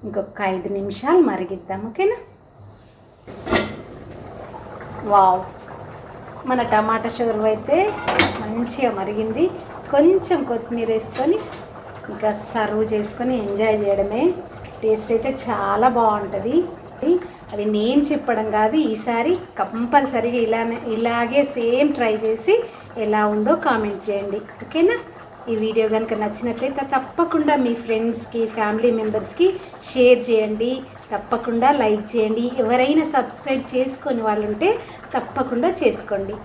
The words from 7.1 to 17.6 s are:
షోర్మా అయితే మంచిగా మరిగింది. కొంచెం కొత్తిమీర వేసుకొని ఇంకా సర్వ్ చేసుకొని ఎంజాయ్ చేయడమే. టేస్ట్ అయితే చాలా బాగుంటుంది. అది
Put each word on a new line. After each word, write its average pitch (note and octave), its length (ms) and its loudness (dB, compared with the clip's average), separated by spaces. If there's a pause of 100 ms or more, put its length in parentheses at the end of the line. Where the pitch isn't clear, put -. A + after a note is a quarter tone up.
షోర్మా A3 340 0
అయితే C#4 280 2 (640)
మంచిగా A#3 480 -2 (100)
మరిగింది. A3 440 -2 (500)
కొంచెం F4 440 6 (120)
కొత్తిమీర A#3 440 -4
వేసుకొని C4 440 0 (760)
ఇంకా G#3+ 180 -2 (220)
సర్వ్ G#3+ 300 0 (120)
చేసుకొని A#3+ 400 -2 (100)
ఎంజాయ్ G#3+ 380 2
చేయడమే. G3+ 400 0 (600)
టేస్ట్ A3 340 0
అయితే A#3 140 0 (160)
చాలా G#3 420 2 (100)
బాగుంటుంది. G#3 580 0 (960)
అది G#3 120 -4 (120)